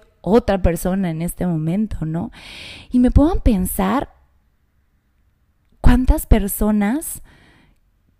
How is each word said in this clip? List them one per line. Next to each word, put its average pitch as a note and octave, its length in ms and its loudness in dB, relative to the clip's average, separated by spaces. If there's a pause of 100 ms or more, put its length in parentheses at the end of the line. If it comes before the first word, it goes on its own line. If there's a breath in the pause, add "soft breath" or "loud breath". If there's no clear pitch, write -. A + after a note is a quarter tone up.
(220)
otra G3 400 0
persona F3+ 500 -2
en D#3+ 100 -6
este E3+ 240 -6
momento, E3+ 600 -4
¿no? E3 260 -6 (580 loud breath)
Y B3 100 0
me B3 120 4
pongo D4+ 220 4
a - 100 -2
pensar G3 640 0 (1700)
cuántas B3+ 440 4
personas G#3+ 960 0 (1000 soft breath)